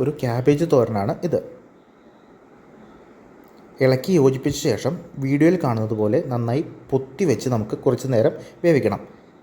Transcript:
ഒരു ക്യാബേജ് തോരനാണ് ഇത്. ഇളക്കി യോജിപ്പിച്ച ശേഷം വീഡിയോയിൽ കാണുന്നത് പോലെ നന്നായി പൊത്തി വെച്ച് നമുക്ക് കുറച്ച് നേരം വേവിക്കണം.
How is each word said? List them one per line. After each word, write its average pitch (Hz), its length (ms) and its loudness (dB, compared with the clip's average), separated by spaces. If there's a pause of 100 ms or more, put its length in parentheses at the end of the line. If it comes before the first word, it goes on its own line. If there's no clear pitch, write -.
ഒരു 135 80 -2 (100)
ക്യാബേജ് 131 520 0
തോരനാണ് 110 400 2 (140)
ഇത്. 135 100 -2 (2500)
ഇളക്കി 131 340 2
യോജിപ്പിച്ച 135 400 2 (100)
ശേഷം 123 260 -2 (300)
വീഡിയോയിൽ 147 400 4
കാണുന്നത് 113 360 -2
പോലെ 107 180 2 (140)
നന്നായി 120 300 -2 (280)
പൊത്തി 135 400 -2
വെച്ച് 113 240 -2
നമുക്ക് 110 300 -4
കുറച്ച് 131 300 0
നേരം 123 200 2 (300)
വേവിക്കണം. 113 360 2 (420)